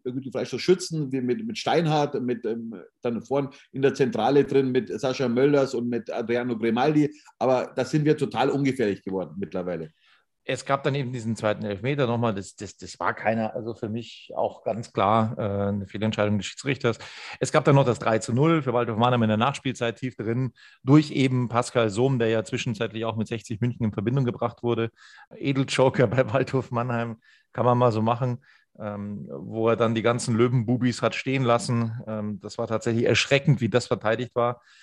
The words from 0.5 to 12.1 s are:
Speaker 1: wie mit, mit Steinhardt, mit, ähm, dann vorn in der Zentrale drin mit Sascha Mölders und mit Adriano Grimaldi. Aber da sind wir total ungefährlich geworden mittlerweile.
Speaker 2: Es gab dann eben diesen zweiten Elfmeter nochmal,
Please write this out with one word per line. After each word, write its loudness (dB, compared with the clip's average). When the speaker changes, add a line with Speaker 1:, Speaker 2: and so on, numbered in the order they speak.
Speaker 1:
wie -2
mit, -2
mit -8
Steinhardt, 2
mit, -4
ähm, -6
dann -4
vorn -2
in -4
der 4
Zentrale 4
drin 2
mit 0
Sascha -2
Mölders 2
und -2
mit -6
Adriano -2
Grimaldi. 2
Aber 2
da -2
sind 0
wir 4
total 0
ungefährlich 0
geworden -6
mittlerweile. -6
Speaker 2:
Es -4
gab -2
dann -2
eben -4
diesen -4
zweiten -2
Elfmeter -2
nochmal, 0